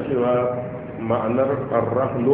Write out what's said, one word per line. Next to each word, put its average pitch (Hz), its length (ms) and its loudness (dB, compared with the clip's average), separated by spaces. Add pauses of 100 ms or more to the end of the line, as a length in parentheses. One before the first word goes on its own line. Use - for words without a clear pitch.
cewa 123 260 2 (720)
ma'anar 120 480 2 (160)
arrahnu 120 680 2